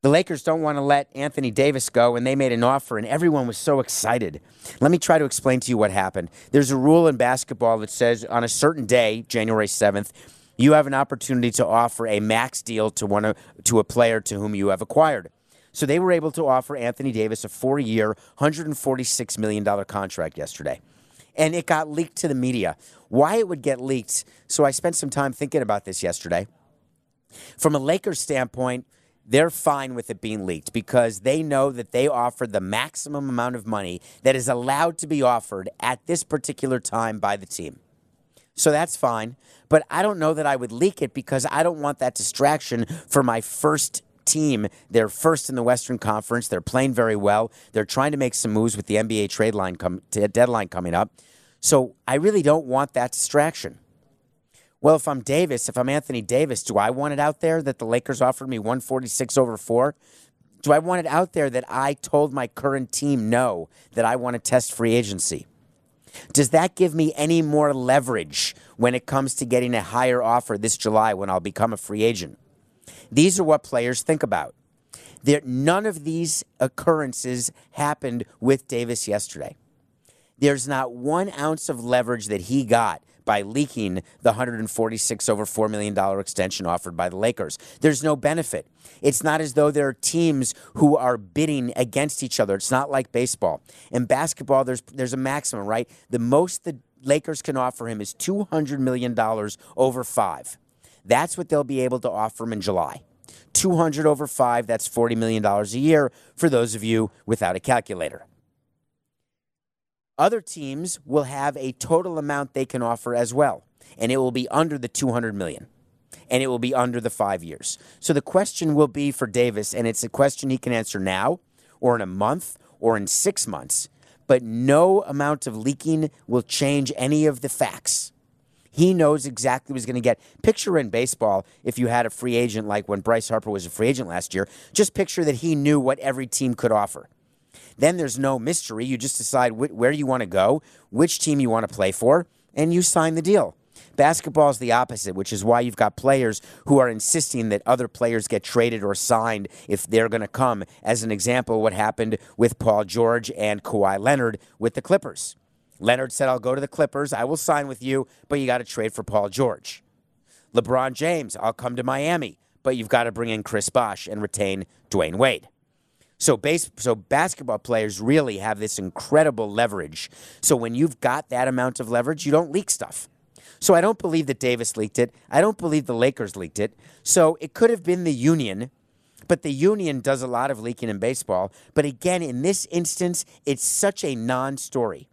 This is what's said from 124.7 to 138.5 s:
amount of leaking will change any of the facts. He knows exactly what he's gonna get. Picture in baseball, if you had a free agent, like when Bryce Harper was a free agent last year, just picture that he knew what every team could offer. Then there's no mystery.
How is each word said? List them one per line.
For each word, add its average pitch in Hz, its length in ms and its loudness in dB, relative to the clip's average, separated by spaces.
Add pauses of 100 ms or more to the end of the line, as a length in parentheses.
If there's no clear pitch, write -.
amount 143 440 -2
of 113 80 -8
leaking 143 560 -2 (160)
will 120 140 2
change 139 560 0
any 151 280 2
of 139 140 2
the 139 80 -6
facts. - 640 -4 (580)
He 180 240 4
knows 151 320 2
exactly 127 460 -4
what 135 60 -6
he's 117 80 -8
gonna 123 160 -4
get. 117 180 2 (240)
Picture 202 340 2
in 127 120 0
baseball, 107 560 0 (180)
if - 160 -4
you 123 80 0
had 120 180 2
a 113 40 -2
free 123 260 -4
agent, 110 320 0
like 104 220 -4
when 101 100 -2
Bryce 113 300 0
Harper 110 220 -2
was 98 140 -6
a 85 40 -10
free 107 180 0
agent 127 220 0
last 87 240 -6
year, 95 160 -2 (240)
just 208 200 2
picture 185 300 -2
that 151 120 2
he 156 200 -2
knew 147 240 4
what 131 200 0
every 131 280 -4
team 127 280 -2
could 113 180 2
offer. 104 340 -2 (680)
Then 165 180 4
there's 135 240 -4
no 135 180 0
mystery. 117 460 -6